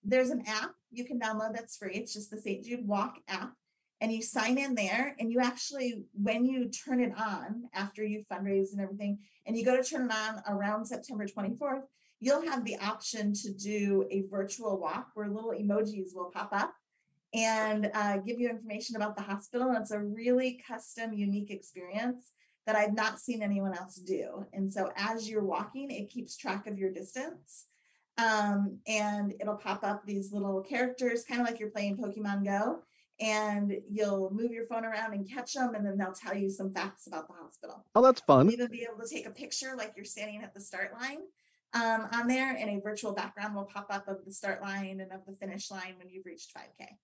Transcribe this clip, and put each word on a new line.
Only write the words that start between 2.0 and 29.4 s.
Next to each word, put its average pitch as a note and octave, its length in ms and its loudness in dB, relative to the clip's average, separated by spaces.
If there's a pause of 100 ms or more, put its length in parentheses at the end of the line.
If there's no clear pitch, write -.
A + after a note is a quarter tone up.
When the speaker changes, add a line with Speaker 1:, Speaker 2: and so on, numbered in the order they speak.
Speaker 1:
just G#3 180 -6
the G#3+ 100 -8
Saint G#3 240 -4
Jude A#3+ 220 -4
Walk G#3 400 0
app. F#3+ 260 -6 (480)
And A3 100 2
you A3+ 120 -2
sign A3+ 340 4
in C#4 160 0
there A3+ 460 0
and A3+ 100 0
you A#3+ 100 4
actually, B3 760 -2
when A3+ 320 2
you B3+ 240 2
turn B3 300 0
it G#3+ 160 2
on G#3 580 -4
after G3+ 300 -4
you've G#3+ 240 -2
fundraised G3 440 2
and G3+ 100 -4
everything, G3+ 380 -2 (260)
and A3+ 100 0
you A3+ 100 2
go B3+ 100 6
to B3+ 80 4
turn B3+ 260 0
it A3+ 40 2
on A3 340 -2
around G#3 380 0
September A3 420 -6
twenty-fourth, B3+ 560 -2 (380)
you'll C4+ 280 4
have B3+ 160 -2
the G3+ 140 -4
option G#3 540 -2
to G3+ 200 -4
do G3+ 580 2
a G3 120 2
virtual G3 540 -2
walk F#3 360 -2
where G#3 160 -4
little A3 220 -2
emojis G3+ 640 0
will F3 180 -6
pop G3+ 180 -6
up G3+ 220 0 (600)
and, G#3+ 600 2
uh, G3+ 240 2
give A3+ 220 -4
you A#3+ 100 2
information A3 480 -6
about G#3 180 0
the G#3 60 -6
hospital. G#3 480 0
And A#3+ 80 4
it's G#3+ 140 0
a G#3 80 0
really B3 680 2
custom, A3+ 460 -4
unique G3+ 360 0
experience G#3 840 -6 (320)
that A3 100 4
I've G#3 180 6
not A3 280 0
seen A3+ 200 2
anyone G3 320 2
else F3 220 -4
do. F#3 560 -4
And F#3+ 200 -2
so F#3+ 260 0
as A3 320 -2
you're G#3+ 160 0
walking, G#3+ 460 -2
it G3+ 180 -8
keeps - 260 -8
track G3+ 320 -6
of G3+ 100 -6
your F#3+ 140 0
distance. C4 760 -4 (500)
Um, G#3 680 4
and G#3 540 2
it'll G#3 160 0